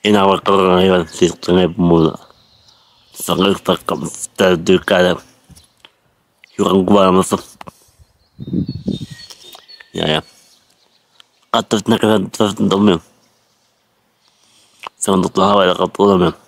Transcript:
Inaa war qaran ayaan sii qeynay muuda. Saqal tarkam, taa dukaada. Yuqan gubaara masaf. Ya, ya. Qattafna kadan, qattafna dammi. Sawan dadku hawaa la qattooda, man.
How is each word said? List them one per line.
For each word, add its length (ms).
Inaa 220
war 160
qaran 360
ayaan 280
sii 320
qeynay 380
muuda. 360
Saqal 480
tarkam, 380
taa 220
dukaada. 560
Yuqan 320
gubaara 300
masaf. 300
Ya, 180
ya. 120
Qattafna 460
kadan, 260
qattafna 440
dammi. 260
Sawan 240
dadku 180
hawaa 260
la 80
qattooda, 440
man. 160